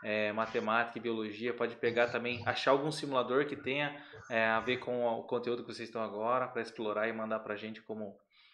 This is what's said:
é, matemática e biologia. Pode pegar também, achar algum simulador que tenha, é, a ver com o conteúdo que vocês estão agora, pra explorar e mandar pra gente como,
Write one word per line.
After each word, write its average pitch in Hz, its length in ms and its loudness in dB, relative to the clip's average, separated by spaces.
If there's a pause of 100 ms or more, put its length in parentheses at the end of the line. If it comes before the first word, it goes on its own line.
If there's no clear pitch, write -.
é, 107 300 0
matemática 113 680 0
e - 20 -6
biologia. 113 540 -2
Pode 117 220 -2
pegar 120 340 4
também, 120 340 -4
achar 123 280 4
algum 143 180 4
simulador 135 560 2
que 143 80 -4
tenha, 143 420 -2 (320)
é, 113 180 4
a 113 120 4
ver 123 200 0
com 123 280 0
o 117 160 0
conteúdo 120 420 -2
que 113 80 -10
vocês 113 160 -10
estão 113 140 -4
agora, 113 460 0
pra 120 140 -4
explorar 107 440 -2
e 113 60 0
mandar 110 260 -2
pra 107 160 -4
gente 110 260 -8
como, 107 380 -10 (360)